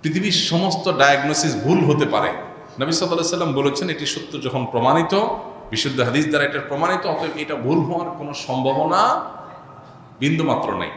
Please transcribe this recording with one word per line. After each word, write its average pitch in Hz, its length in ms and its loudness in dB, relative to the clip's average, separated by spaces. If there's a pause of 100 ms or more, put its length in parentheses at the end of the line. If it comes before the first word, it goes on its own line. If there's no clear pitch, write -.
পৃথিবীর 180 300 0
সমস্ত 180 600 2
ডায়াগনোসিস 143 640 4
ভুল 156 220 4
হতে 143 280 4
পারে। 107 220 0
নবী - 640 -6
সাল্লাল্লাহু 170 120 0
আলাইহি 170 100 0
ওয়াসাল্লাম 165 380 0
বলেছেন 139 360 0
এটি 151 180 -4
সত্য - 360 -6
যখন 127 240 -2
প্রমাণিত, 165 600 2 (440)
বিশুদ্ধ 131 300 -2
হাদিস 135 280 2
দ্বারা 147 160 2
এটা 139 240 -2
প্রমাণিত, 180 380 0
অতএব 156 300 -2
এটা 151 180 -6
ভুল 135 240 0
হওয়ার 165 400 -2
কোনো 147 160 -10
সম্ভাবনা 156 920 0 (920)
বিন্দুমাত্র 143 560 0
নেই। 85 220 -4